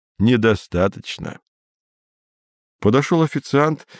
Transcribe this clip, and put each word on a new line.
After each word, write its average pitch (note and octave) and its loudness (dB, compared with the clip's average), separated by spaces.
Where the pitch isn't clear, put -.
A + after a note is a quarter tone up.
недостаточно». G#2 -2
Подошёл C#3+ 0
официант D3 -2